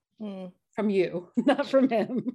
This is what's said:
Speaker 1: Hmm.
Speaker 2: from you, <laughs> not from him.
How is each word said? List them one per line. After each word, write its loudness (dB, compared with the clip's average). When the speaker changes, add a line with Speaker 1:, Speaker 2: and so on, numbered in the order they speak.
Speaker 1:
Hmm. -10
Speaker 2:
from -2
you, 0
<laughs> -4
not 2
from 4
him. -2